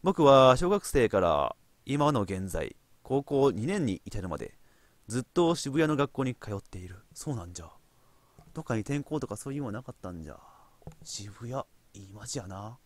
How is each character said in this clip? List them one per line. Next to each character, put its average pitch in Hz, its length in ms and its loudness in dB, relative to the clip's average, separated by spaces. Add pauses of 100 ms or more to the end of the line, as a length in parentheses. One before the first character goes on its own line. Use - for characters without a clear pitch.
僕 180 200 2
は 131 340 10
小 175 120 0
学 202 160 0
生 120 240 2
か 101 100 4
ら 76 360 2 (300)
今 147 260 2
の 120 100 0
現 95 260 -4
在、 82 280 -6 (280)
高 139 200 -2
校 139 280 4
二 104 140 -4
年 180 200 0
に 95 200 -2
至 - 160 -8
る 92 80 -8
ま 76 80 -6
で、 - 200 -12 (500)
ず 120 120 -4
っ 123 40 -6
と 170 320 2
渋 143 240 -4
谷 156 80 2
の 151 80 0
学 139 160 0
校 135 120 -4
に 127 120 -4
通 - 200 -12
っ 98 60 -8
て - 180 -16
い 90 80 -14
る。 92 100 -16 (160)
そ - 180 -10
う 127 40 -4
な 90 100 -8
ん 87 80 -16
じ 87 80 -14
ゃ。 85 80 -18 (840)
ど 160 80 -10
っ - 40 -14
か 120 100 -2
に 110 60 -2
転 143 200 -4
校 151 180 -6
と 131 80 -6
か 104 80 -8
そ 139 160 -12
う - 20 -8
い 143 40 -6
う 143 40 -6
の 131 60 -6
は 101 60 -6
な 120 100 -10
か - 80 -16
っ - 100 -18
た 92 100 -10
ん 82 120 -12
じ 73 60 -14
ゃ。 - 100 -18 (640)
渋 104 460 -14
谷、 131 140 -6 (300)
い 101 160 -20
い 98 40 -20
街 110 240 -12
や 92 100 -10
な。 101 380 -12